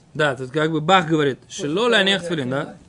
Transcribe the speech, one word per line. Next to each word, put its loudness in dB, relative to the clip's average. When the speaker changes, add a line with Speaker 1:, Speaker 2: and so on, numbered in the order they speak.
Speaker 1:
Да, 0
тут -10
как 0
бы -2
Бах 4
говорит, 2
Speaker 2:
После -12
Speaker 1:
"Шело -4
Speaker 2:
того, 0
Speaker 1:
ланех 2
Speaker 2:
как -8
Speaker 1:
тфилин", -4
да? -2
Speaker 2:
снимает. -12